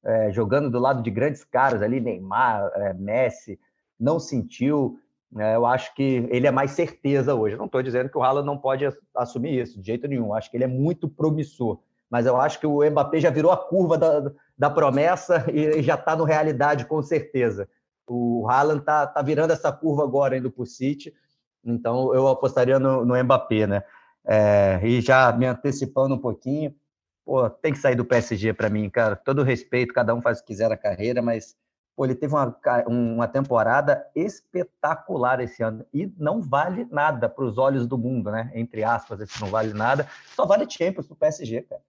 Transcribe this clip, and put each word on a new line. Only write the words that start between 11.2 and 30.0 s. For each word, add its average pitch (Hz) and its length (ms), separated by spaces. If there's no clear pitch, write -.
mas 120 160
eu 123 100
acho 139 240
que 156 60
o 147 220
Mbappé 151 320
já 147 100
virou 156 220
a 180 40
curva 170 400
da, 147 360
da 143 120
promessa 151 840
e, 151 260
e 143 40
já 143 140
tá 160 200
no 160 80
realidade, 147 600
com 156 160
certeza. 123 680
O 120 420
Haaland 143 360
tá, 151 220
tá 147 160
virando 156 300
essa 151 200
curva 151 300
agora, 135 340
indo 127 140
pro 123 160
City, 143 480
então 117 480
eu 131 160
apostaria 131 500
no, 131 260
no 123 180
Mbappé, 123 440
né? 98 180
É, 104 560
e 120 180
já 127 320
me 120 140
antecipando 135 680
um 123 40
pouquinho, 139 560
pô, 127 240
tem - 240
que 131 60
sair 131 180
do 120 80
P 123 120
S 113 200
G 107 160
pra 107 160
mim, 104 220
cara. 110 260
Todo 139 260
respeito, 123 520
cada 117 200